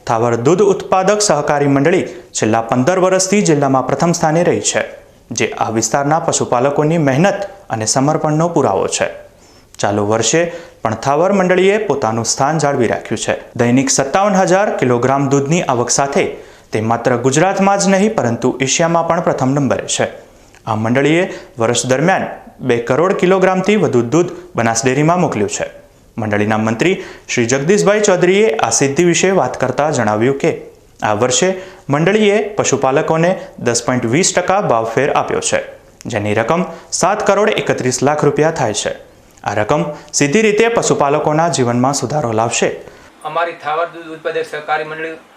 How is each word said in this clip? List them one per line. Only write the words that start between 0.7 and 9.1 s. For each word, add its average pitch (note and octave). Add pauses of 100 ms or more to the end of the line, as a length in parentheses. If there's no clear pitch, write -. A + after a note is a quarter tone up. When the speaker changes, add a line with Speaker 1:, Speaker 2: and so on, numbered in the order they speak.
Speaker 1:
સહકારી D3
મંડળી C#3
છેલ્લા -
પંદર C3
વર્ષથી F#3
જિલ્લામાં C#3
પ્રથમ E3+
સ્થાને E3
રહી B2
છે, - (280)
જે -
આ A2
વિસ્તારના C#3+
પશુપાલકોની C#3+
મહેનત D#3 (200)
અને A2
સમર્પણનો D3+
પુરાવો G#2
છે. - (680)